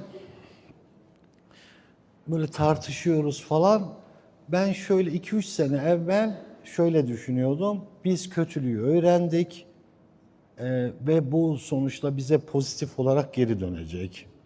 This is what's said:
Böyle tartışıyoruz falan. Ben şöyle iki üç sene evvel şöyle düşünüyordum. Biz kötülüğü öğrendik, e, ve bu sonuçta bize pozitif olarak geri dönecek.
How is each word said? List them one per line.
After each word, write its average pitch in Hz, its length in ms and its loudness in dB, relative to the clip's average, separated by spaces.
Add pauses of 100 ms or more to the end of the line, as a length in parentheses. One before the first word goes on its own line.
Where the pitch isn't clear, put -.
(2250)
Böyle 156 200 -2
tartışıyoruz 151 960 0
falan. 180 500 2 (560)
Ben 190 220 2
şöyle 185 400 0
iki 170 240 -4
üç 208 100 0
sene 143 320 -2
evvel 175 640 0 (220)
şöyle 165 440 2
düşünüyordum. 135 720 -2 (240)
Biz 185 240 0
kötülüğü 135 520 -2
öğrendik, 170 840 2 (920)
e, 123 320 -2 (100)
ve 147 300 2
bu 160 260 2
sonuçta 135 600 -2
bize 139 200 2
pozitif - 640 -4
olarak 135 340 2
geri 113 260 2
dönecek. 90 680 -6 (180)